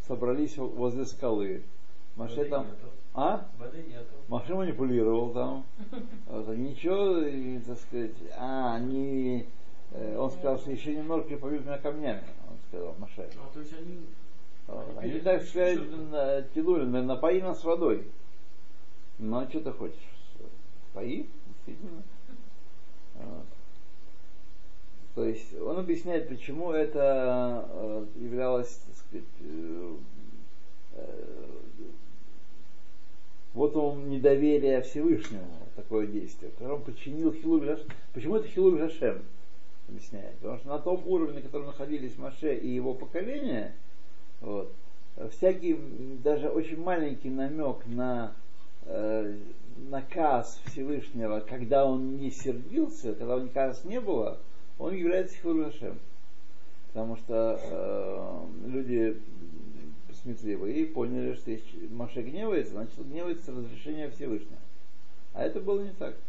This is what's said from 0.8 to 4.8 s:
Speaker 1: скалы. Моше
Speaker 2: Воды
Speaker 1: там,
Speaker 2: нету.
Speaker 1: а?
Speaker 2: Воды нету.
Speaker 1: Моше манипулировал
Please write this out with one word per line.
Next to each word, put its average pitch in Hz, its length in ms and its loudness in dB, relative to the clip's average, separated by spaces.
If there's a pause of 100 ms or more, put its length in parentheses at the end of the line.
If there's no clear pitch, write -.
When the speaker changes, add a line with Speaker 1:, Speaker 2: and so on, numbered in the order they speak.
Speaker 1:
скалы. 101 580 0 (540)
Моше 117 200 0
Speaker 2:
Воды 143 140 0
Speaker 1:
там, 135 160 0
Speaker 2:
нету. 101 200 0 (280)
Speaker 1:
а? 175 320 0 (120)
Speaker 2:
Воды 160 300 -2
нету. 120 180 -2 (220)
Speaker 1:
Моше 120 260 0
манипулировал 120 760 2